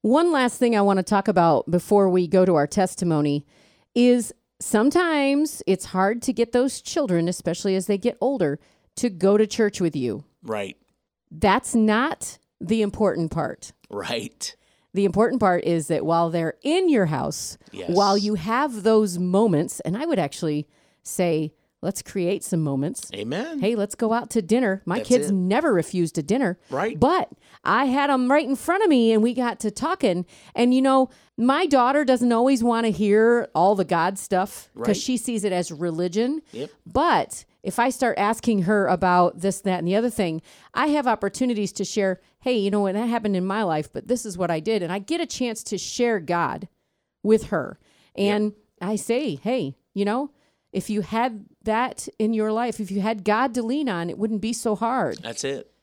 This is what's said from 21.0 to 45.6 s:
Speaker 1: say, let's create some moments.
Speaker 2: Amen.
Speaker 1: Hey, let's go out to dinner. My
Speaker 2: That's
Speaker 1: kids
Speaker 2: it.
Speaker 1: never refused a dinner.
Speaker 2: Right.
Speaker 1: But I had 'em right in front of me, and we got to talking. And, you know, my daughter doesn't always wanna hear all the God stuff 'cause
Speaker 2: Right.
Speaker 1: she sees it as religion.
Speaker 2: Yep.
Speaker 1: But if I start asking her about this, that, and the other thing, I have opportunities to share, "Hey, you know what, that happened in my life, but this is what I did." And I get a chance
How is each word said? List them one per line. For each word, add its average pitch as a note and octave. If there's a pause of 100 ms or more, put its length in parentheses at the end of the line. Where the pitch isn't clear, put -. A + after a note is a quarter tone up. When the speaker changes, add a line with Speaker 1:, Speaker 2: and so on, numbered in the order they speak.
Speaker 1:
say, D#3+ (280)
let's -
create F#3
some E3+
moments. C#3+
Speaker 2:
Amen. F#3+
Speaker 1:
Hey, A#3+
let's G3+
go A3
out A#3+
to A3+
dinner. G3
My F#3
Speaker 2:
That's -
Speaker 1:
kids B3
Speaker 2:
it. G3+
Speaker 1:
never G#3
refused E3+
a D#3
dinner. G3+ (120)
Speaker 2:
Right. E3+
Speaker 1:
But E4 (340)
I A#3
had C#4
'em B3+
right C#4+
in C4+
front F#4+
of F#4+
me, A#3
and A3
we A#3+
got A#3+
to A3
talking. A3+ (300)
And, B3
you C4
know, C4 (280)
my C4+
daughter C#4
doesn't B3
always A#3
wanna A#3
hear G#3+
all F#3+
the F#3+
God F3
stuff -
'cause A3+
Speaker 2:
Right. G#3
Speaker 1:
she B3+
sees A3
it G3
as F3+
religion. F3 (120)
Speaker 2:
Yep. D3+ (160)
Speaker 1:
But B3 (180)
if F#3+
I A#3+
start B3
asking G#3
her G3+
about F3+
this, F#3+
that, F#3
and E3
the F#3+
other A#3
thing, E3+ (320)
I D4
have D4
opportunities G#3+
to G3+
share, F#3+ (200)
"Hey, B3+
you G3
know G#3
what, G3
that A3+
happened A3
in F3+
my G3
life, D#3
but -
this A#3+
is F#3
what F3
I D#3+
did." G#3
And E3
I G3+
get D#4+
a D#4+
chance A#3